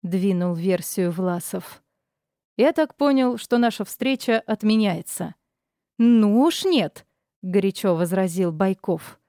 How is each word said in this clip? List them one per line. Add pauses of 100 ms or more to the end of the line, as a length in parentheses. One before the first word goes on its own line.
двинул
версию
Власов. (760)
«Я
так
понял,
что
наша
встреча
отменяется». (640)
«Ну
уж
нет», — (360)
горячо
возразил
Байков. (100)